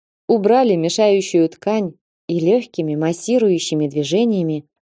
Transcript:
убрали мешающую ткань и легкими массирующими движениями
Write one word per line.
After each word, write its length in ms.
убрали 480
мешающую 760
ткань 440
и 120
легкими 560
массирующими 920
движениями 800